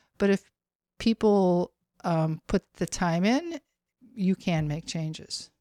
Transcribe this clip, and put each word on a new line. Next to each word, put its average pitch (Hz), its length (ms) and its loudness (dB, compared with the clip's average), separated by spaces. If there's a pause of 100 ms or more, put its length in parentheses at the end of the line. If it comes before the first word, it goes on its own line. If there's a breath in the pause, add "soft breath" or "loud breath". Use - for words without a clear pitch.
(180 soft breath)
but 202 120 2
if 196 140 0 (540)
people, 196 720 2 (320)
um, 160 420 0
put - 160 0 (120)
the 175 120 -4
time 175 380 -2
in, 302 340 0 (560)
you 190 220 0
can 156 320 -2
make 151 180 -6
changes. 156 640 -10 (100)